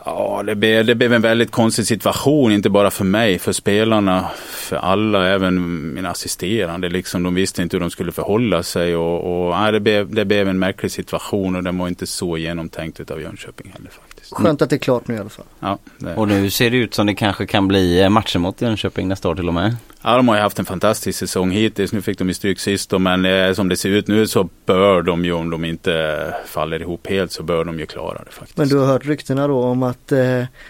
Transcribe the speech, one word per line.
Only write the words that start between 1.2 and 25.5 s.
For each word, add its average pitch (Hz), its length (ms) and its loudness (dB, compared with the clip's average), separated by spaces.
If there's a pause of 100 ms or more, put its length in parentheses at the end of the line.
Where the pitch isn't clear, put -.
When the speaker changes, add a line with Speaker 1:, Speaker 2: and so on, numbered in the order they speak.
Speaker 1:
väldigt 113 300 2
konstig 113 360 2
situation, 120 640 2
inte 104 180 4
bara 101 220 4
för - 140 -2
mig, 98 340 2
för - 140 -2
spelarna, 101 760 2 (160)
för - 300 -8
alla, 98 520 2
även 90 680 0
mina 90 160 -6
assisterande. 90 800 -4
Liksom, 90 340 -4
de 90 120 0
visste 95 260 0
inte 87 160 -2
hur 90 40 0
de 85 100 -2
skulle 85 200 -6
förhålla 95 520 0
sig 87 320 -2
och, 85 520 -2
och, 87 60 0
ja, 107 180 2
det 107 80 2
blev, 104 360 0
det 107 100 2
blev 101 220 2
en 95 120 0
märklig 95 320 -2
situation 92 640 -4
och 90 80 -4
den 90 140 -2
var 90 100 -2
inte 87 200 -6
så 85 300 -4
genomtänkt 82 600 -8
utav 78 220 -10
Jönköping - 560 -16
heller - 120 -20
faktiskt. - 440 -20
Speaker 2:
Skönt 156 280 2
att 147 80 2
det 156 60 2
är - 20 -2
klart 120 300 -2
nu 117 80 -4
i - 20 -6
alla 104 120 -10
fall. - 160 -20 (140)
Speaker 1:
Ja, 98 180 -4 (200)
det 87 180 -8
Speaker 3:
Och 107 120 0
nu 98 220 2
ser 120 200 2
det 123 80 2
ut 117 160 0
som 104 140 0
det 104 80 2
kanske 101 300 -2
kan 98 220 2
bli, 92 340 4
eh, 98 80 6
matcher 104 300 2
mot 90 220 -2
Jönköping 104 460 -2
nästa 95 220 -2
år 80 60 0
till 87 120 -2
och 85 60 0
med. 98 220 0 (260)
Speaker 1:
Ja, 113 160 2
de 127 100 4
har 110 80 4
ju 104 60 2
haft 104 180 0
en 95 60 -2
fantastisk 98 540 -2
säsong 92 320 -2
hittills. 101 420 0
Nu 101 80 -2
fick 98 160 -4
de 92 100 -2
ju 92 60 0
stryk 92 260 -2
sist 98 300 -2
då, 98 100 2
men, 92 260 2
eh, 95 280 4
som 92 160 0
det 90 80 2
ser 101 120 -2
ut 101 180 2
nu 104 200 4
så 98 220 0 (160)
bör 95 360 4
de 87 240 0
ju, 87 80 0
om 82 160 -4
de 82 160 -4